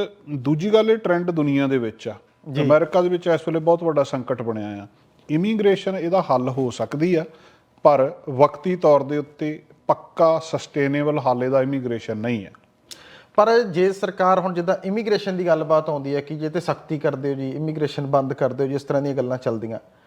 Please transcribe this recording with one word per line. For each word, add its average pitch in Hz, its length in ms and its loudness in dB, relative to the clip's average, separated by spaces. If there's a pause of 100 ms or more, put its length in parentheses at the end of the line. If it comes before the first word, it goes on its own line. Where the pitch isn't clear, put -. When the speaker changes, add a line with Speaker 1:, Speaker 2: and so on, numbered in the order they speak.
(300)
Speaker 1:
ਦੂਜੀ 147 440 -2
ਗੱਲ, 220 180 6
ਇਹ 226 60 2
ਟ੍ਰੈਂਡ 175 340 0
ਦੁਨੀਆ 143 360 0
ਦੇ 135 100 0
ਵਿੱਚ 117 300 -6
ਆ। 104 80 -10 (360)
Speaker 2:
ਜੀ। 147 120 -2
Speaker 1:
ਅਮਰੀਕਾ 156 380 4
ਦੇ 180 80 2
ਵਿੱਚ 175 180 -2
ਇਸ 160 200 2
ਵੇਲੇ 160 120 -2
ਬਹੁਤ 170 240 2
ਵੱਡਾ 151 200 2
ਸੰਕਟ 127 380 -6
ਬਣਿਆ 107 420 -6
ਆ। - 40 -20 (420)
ਇਮੀਗ੍ਰੇਸ਼ਨ 196 680 2
ਇਹਦਾ 175 260 0
ਹੱਲ 131 280 0
ਹੋ 127 200 -2
ਸਕਦੀ 147 460 -2
ਆ, 156 100 0 (580)
ਪਰ 143 300 6 (160)
ਵਕਤੀ 143 460 2
ਤੌਰ 151 280 6
ਦੇ 147 140 -4
ਉੱਤੇ 151 440 -6 (260)
ਪੱਕਾ 160 520 2
ਸਸਟੇਨੇਬਲ 147 800 -2
ਹੱਲ 123 240 0
ਇਹਦਾ 131 180 2
ਇਮੀਗ੍ਰੇਸ਼ਨ 123 560 -4
ਨਹੀਂ 110 280 -4
ਹੈ। - 60 -18 (840)
Speaker 2:
ਪਰ 233 240 4
ਜੇ 185 320 0
ਸਰਕਾਰ 185 480 0
ਹੁਣ 180 140 -2
ਜਿੱਦਾਂ 175 220 -2 (100)
ਇਮੀਗ੍ਰੇਸ਼ਨ 202 520 -2
ਦੀ 175 100 -2
ਗੱਲਬਾਤ 156 420 2
ਆਉਂਦੀ 139 260 -4
ਹੈ 139 60 -2
ਕਿ 151 140 -10
ਜੇ 151 140 -4
ਤੇ 170 100 -4
ਸਖਤੀ 156 400 -6
ਕਰਦੇ 139 300 -2
ਹੋ 139 100 -4
ਜੀ, 135 100 -6
ਇਮੀਗ੍ਰੇਸ਼ਨ 147 560 -4
ਬੰਦ 135 280 0
ਕਰ 135 200 -2
ਦਿਓ 135 140 -2
ਜੀ, 139 80 -2
ਇਸ 131 80 -4
ਤਰ੍ਹਾਂ 143 200 -2
ਦੀਆਂ 139 120 -2
ਗੱਲਾਂ 127 220 -2
ਚੱਲਦੀਆਂ, 113 420 -6 (280)